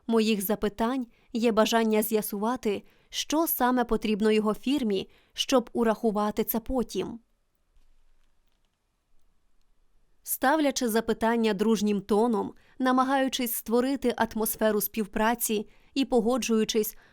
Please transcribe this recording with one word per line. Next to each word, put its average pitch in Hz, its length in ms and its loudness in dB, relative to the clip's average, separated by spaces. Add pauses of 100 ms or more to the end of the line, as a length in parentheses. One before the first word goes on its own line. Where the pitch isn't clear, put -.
моїх 214 360 2
запитань 226 640 -2 (260)
є 233 200 2
бажання 220 500 2
з'ясувати, 214 800 -4 (260)
що - 380 -2
саме 254 380 0
потрібно 214 460 0
його 214 240 2
фірмі, 247 560 -4 (220)
щоб - 400 0
урахувати 214 720 0
це 226 160 -4
потім. 226 600 -6 (3000)
Ставлячи 269 640 0
запитання 220 640 0
дружнім 208 460 0
тоном, 208 540 0 (240)
намагаючись 262 760 2
створити 247 640 0
атмосферу 220 640 0
співпраці 214 880 -2 (260)
і 269 100 0
погоджуючись 226 920 0 (160)